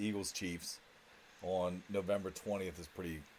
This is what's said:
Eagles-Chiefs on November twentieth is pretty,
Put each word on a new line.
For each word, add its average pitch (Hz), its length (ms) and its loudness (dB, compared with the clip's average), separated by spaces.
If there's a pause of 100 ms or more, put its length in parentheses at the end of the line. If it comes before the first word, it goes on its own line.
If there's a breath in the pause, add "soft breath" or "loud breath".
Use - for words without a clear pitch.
Eagles-Chiefs 95 720 0 (640)
on 90 460 2
November 98 420 2
twentieth 95 480 -2
is 85 80 -8
pretty, 82 360 -4 (160)